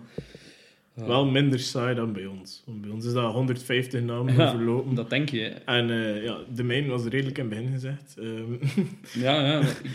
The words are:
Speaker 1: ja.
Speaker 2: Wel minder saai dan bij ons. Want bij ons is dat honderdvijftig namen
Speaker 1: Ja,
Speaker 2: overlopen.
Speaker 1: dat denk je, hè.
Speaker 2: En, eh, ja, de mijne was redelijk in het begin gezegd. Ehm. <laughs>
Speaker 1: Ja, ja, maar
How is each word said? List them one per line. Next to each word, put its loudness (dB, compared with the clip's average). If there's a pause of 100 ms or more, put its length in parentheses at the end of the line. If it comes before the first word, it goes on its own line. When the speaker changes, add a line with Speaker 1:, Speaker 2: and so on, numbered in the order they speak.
(960)
Speaker 1:
ja. -8
Speaker 2:
Wel 4
minder 4
saai 0
dan -2
bij -6
ons. -14
Want -12
bij -10
ons -8
is -2
dat 2
honderdvijftig 0
namen 0
Speaker 1:
Ja, 8
Speaker 2:
overlopen. 0
Speaker 1:
dat -2
denk 0
je, -2
hè. -2
Speaker 2:
En, 0
eh, 0
ja, -4 (180)
de -2
mijne 0
was -2
redelijk -2
in -4
het -4
begin -4
gezegd. -8
Ehm. -6 (600)
<laughs> 0
Speaker 1:
Ja, 4
ja, 4
maar 2 (140)